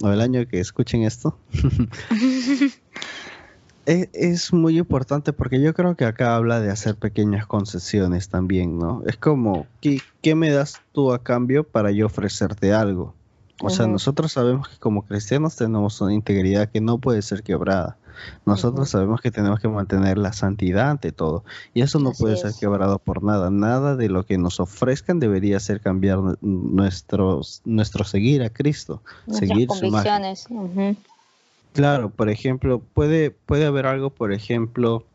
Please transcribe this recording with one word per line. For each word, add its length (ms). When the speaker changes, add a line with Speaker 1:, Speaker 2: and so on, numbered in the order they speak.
Speaker 1:
o 60
el 120
año 260
que 140
escuchen 420
esto, 340
<laughs> 380
Speaker 2:
<laughs> 600
Speaker 1:
es, 260
es 400
muy 260
importante 540
porque 280
yo 140
creo 220
que 80
acá 320
habla 240
de 100
hacer 260
pequeñas 500
concesiones 840
también, 500
¿no? 280
Es 100
como, 500
¿qué, 200
qué 140
me 140
das 300
tú 200
a 100
cambio 420
para 260
yo 160
ofrecerte 680
algo? 420
O 60
sea, 180
Speaker 2:
Ujú. 60
Speaker 1:
nosotros 400
sabemos 360
que 100
como 240
cristianos 540
tenemos 440
una 140
integridad 560
que 100
no 180
puede 220
ser 220
quebrada. 560
Nosotros 440
Speaker 2:
Ujú. 40
Speaker 1:
sabemos 280
que 100
tenemos 300
que 80
mantener 500
la 140
santidad 580
ante 220
todo. 320
Y 80
eso 160
no 120
Speaker 2:
Así 100
Speaker 1:
puede 160
ser 140
Speaker 2:
es. 80
Speaker 1:
quebrado 400
por 240
nada. 280
Nada 460
de 120
lo 160
que 140
nos 220
ofrezcan 600
debería 400
ser 200
cambiar 380
nu-, 220
nuestros, 1200
nuestro 400
seguir 380
a 80
Cristo, 520
Speaker 2:
Nuestras 220
Speaker 1:
seguir 220
su 140
imagen. 280
Speaker 2:
convicciones. 360
Ujú. 480
Speaker 1:
Claro, 380
por 200
ejemplo, 500
puede, 500
puede 360
haber 200
algo, 240
por 220
ejemplo 720